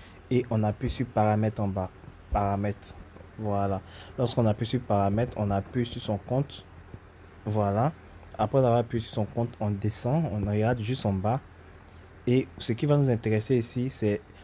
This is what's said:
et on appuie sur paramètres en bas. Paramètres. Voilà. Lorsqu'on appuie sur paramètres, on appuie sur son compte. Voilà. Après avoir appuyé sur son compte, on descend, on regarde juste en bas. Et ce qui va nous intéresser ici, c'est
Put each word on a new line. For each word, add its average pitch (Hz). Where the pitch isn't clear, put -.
et 123
on 110
appuie 107
sur 127
paramètres 107
en 104
bas. 95
Paramètres. 101
Voilà. 101
Lorsqu'on 120
appuie 107
sur 117
paramètres, 104
on 104
appuie 98
sur 120
son 104
compte. -
Voilà. 107
Après 113
avoir 123
appuyé 117
sur -
son 110
compte, 117
on 107
descend, 107
on 101
regarde 110
juste 120
en 104
bas. 104
Et 127
ce -
qui 117
va 147
nous 139
intéresser 110
ici, 123
c'est 104